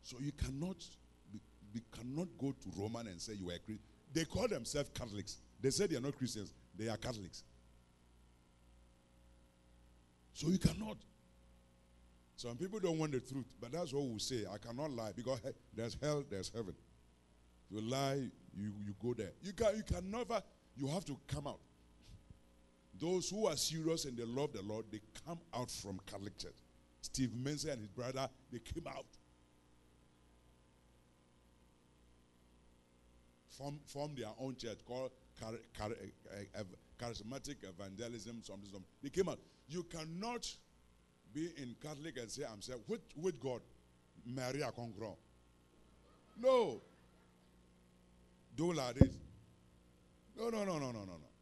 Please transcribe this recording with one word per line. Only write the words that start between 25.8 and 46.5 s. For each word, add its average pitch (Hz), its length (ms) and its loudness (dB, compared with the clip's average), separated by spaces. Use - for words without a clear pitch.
Catholic 101 320 -6
Church. - 160 -8
Steve 123 340 2
Mensa 139 360 0
and 131 100 -2
his 104 80 -8
brother, 131 400 -2
they 123 60 -4
came - 300 -6
out. 135 180 -8
Form, 143 360 -6
form 147 300 -2
their 110 140 -2
own 135 160 -2
church 107 280 -4
called 127 260 -4
char-, 113 140 -6
char-, 107 160 0
eh, - 480 -10
eh, 101 40 -6
ev-, 104 60 -4
Charismatic 120 640 -6
Evangelism, 101 800 -8
something, 101 280 -12
something. 95 140 -10
They 139 80 -4
came 180 180 4
out. 147 100 -2
You 170 160 -4
cannot 170 680 -4
be 160 240 0
in 123 260 -6
Catholic 151 360 -6
and 117 120 -4
say, 117 200 -4
"I'm 104 100 -8
saved." 120 260 -6
Which, 208 140 0
which 160 260 2
God? 123 200 0
Maria 127 520 0
Concron. 110 380 -4
No. 233 400 8